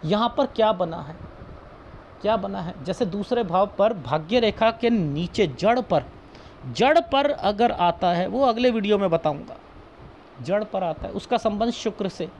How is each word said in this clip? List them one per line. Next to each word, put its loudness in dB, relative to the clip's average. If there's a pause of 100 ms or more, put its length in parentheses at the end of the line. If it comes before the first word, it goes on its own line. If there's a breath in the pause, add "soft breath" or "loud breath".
यहाँ 0
पर 2
क्या 2
बना -4
है, -12 (1040)
क्या 2
बना -4
है। -8 (100)
जैसे -2
दूसरे -2
भाव 2
पर 4 (100)
भाग्य 0
रेखा 4
के 0
नीचे 0
जड़ 2
पर, 0 (640 loud breath)
जड़ 4
पर 2
अगर 2
आता 2
है, 0
वो 0
अगले 4
वीडियो 2
में 2
बताऊँगा, -2 (840)
जड़ 0
पर -4
आता -6
है, -8
उसका -4
संबंध 0
शुक्र -4
से -8 (120)